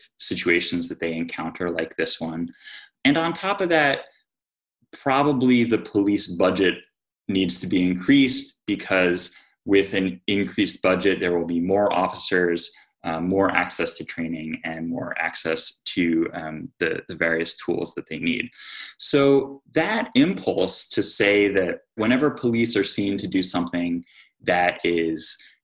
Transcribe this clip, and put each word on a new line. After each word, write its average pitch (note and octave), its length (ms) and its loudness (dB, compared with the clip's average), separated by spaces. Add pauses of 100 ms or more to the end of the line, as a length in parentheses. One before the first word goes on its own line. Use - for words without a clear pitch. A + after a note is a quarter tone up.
(180)
situations F2 720 0
that E2+ 120 -10
they E2 140 -4
encounter E2+ 560 -6
like E2 260 -6
this - 240 -2
one. E2 300 -6 (540)
And C#3+ 140 2
on E3 140 0
top G3 280 -4
of F3+ 100 0
that, D3 340 2 (880)
probably C3 720 2
the A2 140 2
police G2+ 500 0
budget F2+ 480 2 (520)
needs F#2+ 320 0
to F#2 60 -8
be F2+ 200 2
increased, B2+ 800 2
because F#2 680 0 (280)
with G2 300 4
an F#2+ 320 -2
increased G2 540 -2
budget, F#2 400 2
there F2 180 0
will E2 80 -2
be E2+ 140 -2
more F#2+ 320 2
officers, F2+ 840 0 (300)
uh, E2 160 -4
more F#2 300 2
access F2 440 -2
to D#2+ 100 -10
training, D#2+ 600 -8
and D#2+ 240 -8
more E2 300 -6
access - 640 -4
to, E2 480 0
um, D#2+ 460 -10
the, E2 300 -2
the F2 60 -12
various E2 440 -2
tools - 360 -4
that - 140 -10
they - 100 -10
need." - 300 -2 (500)
So C#3 640 4 (140)
that G3+ 400 0
impulse G2 760 0
to - 140 0
say G2+ 460 4
that F#2 340 0 (140)
whenever B2+ 340 2
police A#2 440 0
are G2 100 2
seen G2+ 340 -2
to G2 100 -6
do F#2 140 0
something F2 600 -4 (400)
that F2 400 2
is E2 540 0 (280)